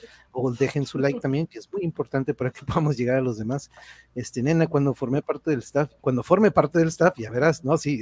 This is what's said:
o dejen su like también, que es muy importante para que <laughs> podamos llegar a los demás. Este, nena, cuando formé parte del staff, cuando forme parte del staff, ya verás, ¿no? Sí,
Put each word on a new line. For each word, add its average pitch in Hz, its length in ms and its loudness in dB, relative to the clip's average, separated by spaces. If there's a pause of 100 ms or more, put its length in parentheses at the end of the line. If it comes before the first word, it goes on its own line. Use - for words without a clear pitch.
(320)
o 127 220 -2
dejen 135 320 0
su - 140 -6
like 135 200 0
también, 139 280 -2
que - 120 -16
es - 140 -20
muy 196 100 -4
importante 139 500 -4
para 127 160 -4
que - 160 -14
<laughs> - 0 -
podamos 151 300 0
llegar 123 220 0
a 135 40 2
los 123 160 -2
demás. 117 320 -6 (460)
Este, 123 260 -8
nena, 160 260 2
cuando 139 260 2
formé 135 280 -2
parte 151 300 -6
del 131 80 0
staff, 143 400 -2
cuando 127 240 0
forme 196 280 6
parte 156 280 2
del 165 80 6
staff, 165 300 2
ya 110 120 -8
verás, 135 360 0
¿no? 147 120 2
Sí, 143 240 -2